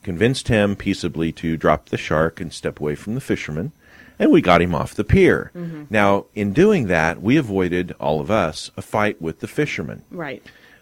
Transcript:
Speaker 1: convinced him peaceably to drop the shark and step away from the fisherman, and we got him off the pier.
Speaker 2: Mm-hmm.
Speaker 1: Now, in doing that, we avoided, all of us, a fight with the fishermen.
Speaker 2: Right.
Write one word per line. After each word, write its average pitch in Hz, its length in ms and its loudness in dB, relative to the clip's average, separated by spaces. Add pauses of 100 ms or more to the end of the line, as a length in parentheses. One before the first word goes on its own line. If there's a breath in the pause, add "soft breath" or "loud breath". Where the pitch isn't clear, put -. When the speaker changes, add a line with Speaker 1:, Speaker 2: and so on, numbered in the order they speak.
Speaker 1:
convinced 104 460 -2
him 104 260 2
peaceably 85 560 -2
to 80 260 -4
drop 76 340 0
the - 60 -4
shark 80 440 -2
and 82 120 -10
step - 280 -8
away 73 160 -4
from 104 180 -8
the 135 60 -6
fisherman, 92 500 -6 (480 loud breath)
and 311 140 4
we 104 100 6
got 87 180 6
him 87 140 2
off - 220 -4
the 107 80 -2
pier. 151 500 4
Speaker 2:
Mm-hmm. 165 360 -12
Speaker 1:
Now, 101 440 2
in 101 180 -2
doing 170 360 4
that, 80 340 0
we 117 140 2
avoided, 92 640 0
all 76 200 0
of 76 120 -4
us, 87 440 -2
a 98 60 -12
fight 104 400 -2
with 82 160 -8
the 117 100 -10
fishermen. 90 640 -6
Speaker 2:
Right. 156 320 -14 (380 loud breath)